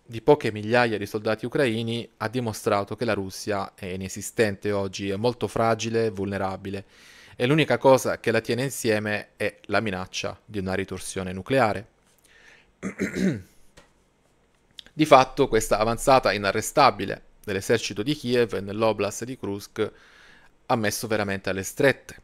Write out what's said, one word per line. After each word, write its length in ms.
di 180
poche 300
migliaia 460
di 80
soldati 400
ucraini 720
ha 100
dimostrato 680
che 100
la 80
Russia 640
è 100
inesistente 880
oggi, 380
è 60
molto 320
fragile 600
e 20
vulnerabile, 760
e 100
l'unica 320
cosa 420
che 120
la 100
tiene 220
insieme 720
è 300
la 140
minaccia 640
di 140
una 160
ritorsione 600
nucleare. 540
<clears throat> 720
Di 120
fatto 420
questa 320
avanzata 540
inarrestabile 880
dell'esercito 600
di 100
Kiev 420
nell'oblast 680
di 140
Kursk 540
ha 100
messo 320
veramente 420
alle 140
strette 600